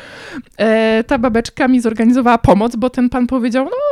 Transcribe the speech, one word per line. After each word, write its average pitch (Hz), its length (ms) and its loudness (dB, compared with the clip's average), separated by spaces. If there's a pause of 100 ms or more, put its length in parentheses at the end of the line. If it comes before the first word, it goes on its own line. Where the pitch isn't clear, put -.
(580)
E, 220 480 2
ta 277 120 0
babeczka 233 500 -2
mi 254 120 4
zorganizowała 233 580 2
pomoc, 240 380 0
bo 247 140 -2
ten 247 200 0
pan 247 160 -2
powiedział, 254 380 -2
„No 330 60 -8 (220)